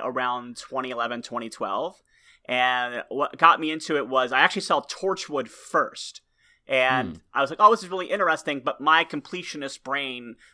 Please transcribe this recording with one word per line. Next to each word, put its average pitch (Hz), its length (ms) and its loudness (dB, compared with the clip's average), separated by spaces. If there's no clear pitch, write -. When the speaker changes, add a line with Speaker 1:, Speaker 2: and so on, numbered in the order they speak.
Speaker 1:
around 123 560 -4
twenty 127 340 -6
eleven, 120 320 -4
twenty 117 260 -6
twelve. 110 520 -4
And 123 600 0
what 139 300 -4
got 165 200 10
me 156 120 -2
into 156 260 -2
it 123 100 -2
was 127 240 2
I 131 100 4
actually 185 200 2
saw 151 200 0
Torchwood 147 680 -4
first. - 760 -4
And 127 420 2
Speaker 2:
Hmm. 78 60 -12
Speaker 1:
I 131 80 0
was 139 100 0
like, 165 80 -6
"Oh, 214 120 10
this 226 120 2
is 180 60 -14
really 185 220 -4
interesting." 160 480 0
But - 220 -4
my 160 240 6
completionist 156 800 -10
brain 127 520 -8